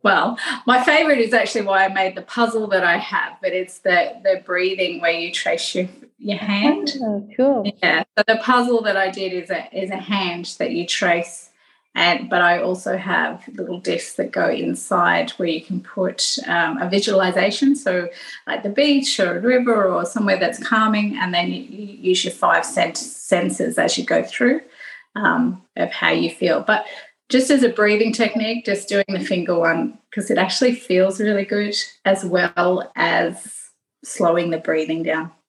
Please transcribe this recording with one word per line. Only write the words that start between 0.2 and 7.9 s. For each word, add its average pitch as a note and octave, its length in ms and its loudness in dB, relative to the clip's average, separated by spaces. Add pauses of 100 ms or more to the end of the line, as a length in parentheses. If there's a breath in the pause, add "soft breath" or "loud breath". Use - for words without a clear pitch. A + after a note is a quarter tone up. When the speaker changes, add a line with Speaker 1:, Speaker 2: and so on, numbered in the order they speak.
Speaker 1:
My B3 140 6 (120)
favorite D4+ 280 6
is A3+ 140 2
actually A3 360 0
why F#3+ 160 4
I G3 40 0 (120)
made F#3+ 140 0
the - 120 -12 (100)
puzzle A3 300 0
that F#3 260 2
I F3+ 40 2
have, - 360 -4 (100)
but F#3 80 -2 (100)
it's - 180 -12
the, F3+ 200 2 (240)
the F#3+ 220 2
breathing F3+ 560 -2
where E3+ 220 2
you F3 80 -6
trace - 440 -2
your, F#3 120 -2 (300)
your G3+ 200 -6
hand. G#3 500 0 (140)
Speaker 2:
Oh, G#3 340 -4
cool. C4 240 4 (240)
Speaker 1:
Yeah. D#3+ 200 2 (120)